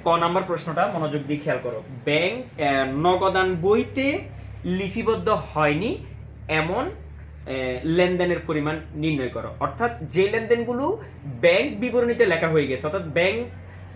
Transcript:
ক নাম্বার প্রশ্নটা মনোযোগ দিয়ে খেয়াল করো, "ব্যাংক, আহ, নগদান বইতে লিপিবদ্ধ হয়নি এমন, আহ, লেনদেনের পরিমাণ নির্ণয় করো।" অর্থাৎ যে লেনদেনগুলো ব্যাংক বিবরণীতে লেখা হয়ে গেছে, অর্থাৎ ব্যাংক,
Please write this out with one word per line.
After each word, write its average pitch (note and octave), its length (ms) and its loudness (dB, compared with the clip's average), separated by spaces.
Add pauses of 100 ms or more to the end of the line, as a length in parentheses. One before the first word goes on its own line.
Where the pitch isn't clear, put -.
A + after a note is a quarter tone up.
ক E3+ 120 6
নাম্বার F3 280 4
প্রশ্নটা E3+ 440 0
মনোযোগ D3+ 360 -2
দিয়ে D3 160 -2
খেয়াল C3+ 240 -2
করো, A2+ 200 -6 (220)
"ব্যাংক, F3+ 560 0
আহ, C3+ 300 2
নগদান F#3 640 2
বইতে B3+ 640 2 (440)
লিপিবদ্ধ F#3+ 640 0
হয়নি D#3+ 760 0 (420)
এমন, E3+ 380 0
আহ, - 640 -12 (320)
লেনদেনের F3 560 2
পরিমাণ D#3 400 -2 (160)
নির্ণয় D3+ 340 0
করো।" A2 300 -6
অর্থাৎ A3+ 320 -2 (100)
যে F3 280 2
লেনদেনগুলো A#3+ 760 0 (380)
ব্যাংক G3+ 380 4
বিবরণীতে A#3+ 460 2
লেখা E3 220 2
হয়ে D#3 200 4
গেছে, C3 200 -2
অর্থাৎ F#3 140 -2
ব্যাংক, F3+ 460 0 (480)